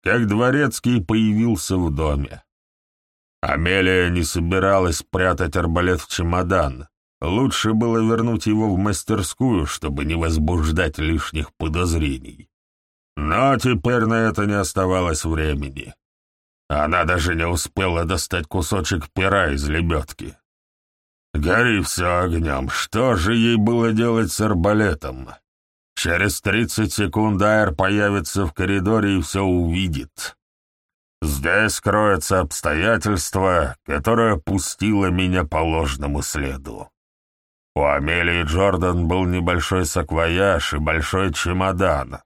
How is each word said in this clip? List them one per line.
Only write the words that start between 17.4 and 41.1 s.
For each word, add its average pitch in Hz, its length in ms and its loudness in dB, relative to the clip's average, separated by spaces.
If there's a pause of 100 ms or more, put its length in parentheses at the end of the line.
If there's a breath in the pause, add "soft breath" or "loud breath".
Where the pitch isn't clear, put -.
успела 85 600 -2
достать 87 420 -4
кусочек 90 640 -4
пера 95 400 2
из 71 160 -2
лебедки. 80 680 -4 (960)
Гори 101 480 2
все 90 420 0
огнем, 78 460 -2
что 120 460 0
же 95 200 0
ей 117 200 4
было 113 360 2
делать 113 400 2
с - 100 -4
арбалетом? 98 880 0 (680)
Через 87 460 0
тридцать 107 520 0
секунд 107 440 0
Дайер 104 380 4
появится 101 680 0
в 78 80 -6
коридоре 98 640 0
и 85 40 0
все 98 220 -2
увидит. 87 920 -2 (840)
Здесь 82 600 0
кроется 101 580 2
обстоятельство, 90 1400 0 (100)
которое 110 520 0
пустило 98 680 0
меня 90 360 0
по 78 140 -4
ложному 73 640 -2
следу. 67 680 -8 (840)
У 73 80 0
Амелии 85 600 0
Джордан 87 640 0
был 90 180 0
небольшой 90 600 0
саквояж 85 880 0
и 73 40 -2
большой 80 560 0